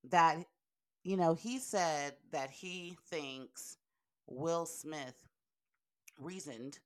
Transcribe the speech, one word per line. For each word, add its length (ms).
That, 420
you 140
know, 160
he 240
said 560
that 180
he 460
thinks 680
Will 380
Smith 640
reasoned 680